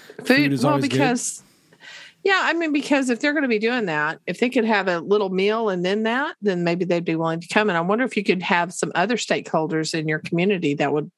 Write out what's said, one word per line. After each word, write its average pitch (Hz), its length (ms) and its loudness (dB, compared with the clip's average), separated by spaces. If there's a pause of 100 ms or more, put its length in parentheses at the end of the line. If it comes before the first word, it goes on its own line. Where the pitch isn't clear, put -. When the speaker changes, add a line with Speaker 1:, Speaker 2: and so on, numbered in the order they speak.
(180)
Speaker 1:
Food, - 100 -8
Speaker 2:
Food 277 260 4
is - 100 0
Speaker 1:
well, 294 100 4
Speaker 2:
always 285 120 2
good. 262 60 -2
Speaker 1:
because, 254 520 0 (800)
yeah, 381 200 4
I 269 100 2
mean, 330 180 0
because 277 380 0
if 233 100 0
they're 294 140 0
gonna 285 140 0
be 233 100 2
doing 226 300 0
that, 151 400 -2
if 180 120 -6
they 247 120 2
could 247 140 2
have 208 220 2
a 175 120 0
little 190 300 2
meal 208 400 0
and 180 140 -2
then 202 200 0
that, 262 360 -2
then 185 240 0
maybe 175 220 0
they'd 170 180 0
be 170 120 -2
willing 165 240 -2
to 175 80 -12
come. 214 220 2
And 175 80 0
I 165 40 2
wonder 208 240 0
if - 100 -8
you 208 80 0
could 185 200 0
have 175 280 0
some - 220 -4
other 202 220 0
stakeholders 160 840 -2
in 156 100 -4
your 156 120 -2
community 170 560 0
that 143 180 0
would, 151 240 -2